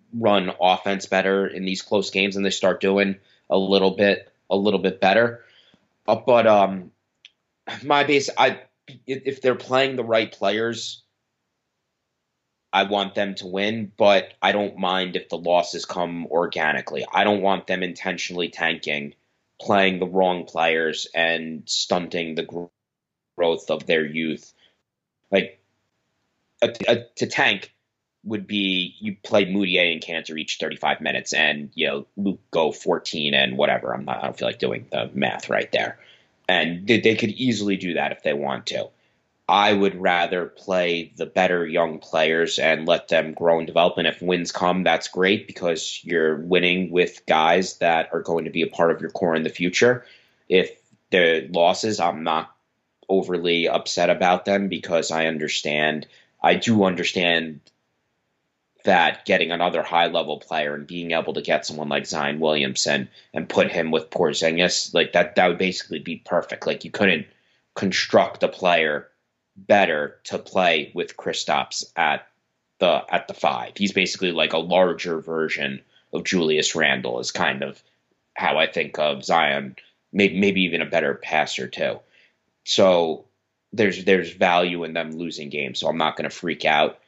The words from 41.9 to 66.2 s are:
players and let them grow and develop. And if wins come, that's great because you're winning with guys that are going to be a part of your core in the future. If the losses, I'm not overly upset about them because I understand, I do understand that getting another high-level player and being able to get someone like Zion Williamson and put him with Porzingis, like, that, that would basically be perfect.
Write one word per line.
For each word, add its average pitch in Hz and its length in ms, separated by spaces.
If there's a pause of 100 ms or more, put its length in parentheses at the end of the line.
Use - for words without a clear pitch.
players 80 580
and 78 300
let 85 220
them 78 240
grow 85 240
and 80 100
develop. 82 300
And 82 100
if - 140
wins 87 300
come, 90 320
that's 85 260
great 95 360
because - 580
you're 80 340
winning 87 520
with 87 360
guys 85 540
that 82 340
are 85 80
going 82 240
to 80 60
be 78 100
a 80 60
part 85 240
of 80 100
your 80 80
core 82 260
in 80 80
the 80 60
future. 120 560 (420)
If 90 240 (380)
the 82 420
losses, 90 480
I'm 85 240
not 80 320 (540)
overly 87 580
upset 87 420
about 90 360
them 101 240
because 85 420
I 80 140
understand, 76 840 (340)
I 87 140
do 104 300
understand 85 720 (1300)
that 85 400
getting 87 260
another 85 320
high-level 82 560
player 76 360
and 73 120
being 85 240
able 82 220
to 73 80
get 82 240
someone 76 240
like 71 180
Zion 76 320
Williamson 71 720 (240)
and 87 160
put 95 200
him 80 220
with 80 200
Porzingis, 82 840
like, 82 180
that, - 240
that 92 140
would 85 80
basically 90 420
be 80 160
perfect. - 500